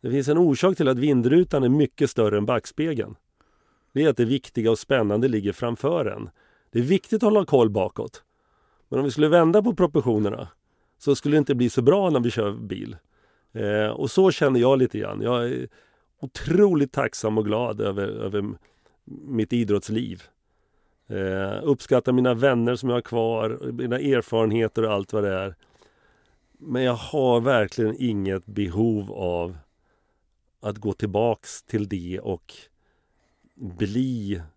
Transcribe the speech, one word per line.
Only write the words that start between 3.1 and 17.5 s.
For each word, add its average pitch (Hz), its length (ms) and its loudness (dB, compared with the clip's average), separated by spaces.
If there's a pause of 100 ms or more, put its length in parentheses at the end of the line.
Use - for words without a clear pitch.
Det 143 120 2
är 160 40 6
att 131 80 2
det 120 80 4
viktiga 113 460 0
och 113 80 2
spännande 113 500 0
ligger 101 240 -2
framför 127 540 -2
en. 101 240 -8 (400)
Det 113 80 -2
är 120 40 2
viktigt 185 400 0
att - 0 -
hålla 214 220 4
koll 123 260 4
bakåt. 101 520 -4 (680)
Men 123 100 -2
om 139 60 0
vi 139 60 -2
skulle 151 180 2
vända 170 340 6
på 214 120 0
proportionerna 120 760 0 (500)
så 143 160 2
skulle 147 200 -2
det 156 40 6
inte 139 160 2
bli 120 160 0
så 123 120 0
bra 180 280 4
när 139 100 2
vi 117 100 0
kör 104 220 -2
bil. 104 440 -12 (560)
Eh, 107 340 -2
och 120 240 -4
så 190 200 4
känner 135 300 2
jag 135 180 4
lite 123 200 0
grann. 101 220 -8
Jag 120 260 -2
är 127 220 -6 (520)
otroligt 156 720 2
tacksam 113 460 -2
och 107 60 0
glad 107 360 -4